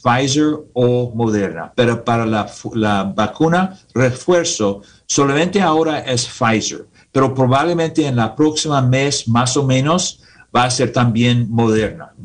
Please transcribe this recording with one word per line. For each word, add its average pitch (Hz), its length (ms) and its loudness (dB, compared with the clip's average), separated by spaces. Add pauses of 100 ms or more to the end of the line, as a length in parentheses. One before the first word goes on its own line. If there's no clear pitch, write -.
Pfizer 139 500 2 (220)
o 123 400 2
Moderna, 101 600 -2
pero 117 300 0
para 113 220 0
la 107 180 0
fu-, - 300 -12
la 104 300 0
vacuna 160 760 0 (160)
refuerzo, 165 880 0 (240)
solamente 151 540 0
ahora 160 400 2
es 123 260 -4
Pfizer, 110 600 -2 (240)
pero 135 240 2
probablemente 156 720 0
en 127 100 -2
la 113 200 -2
próxima 151 460 0
mes, 135 440 0
más 123 300 0
o 139 80 2
menos, 139 580 0 (320)
va 120 100 2
a 127 60 0
ser 123 220 -2
también 120 580 2
Moderna, 110 640 0 (120)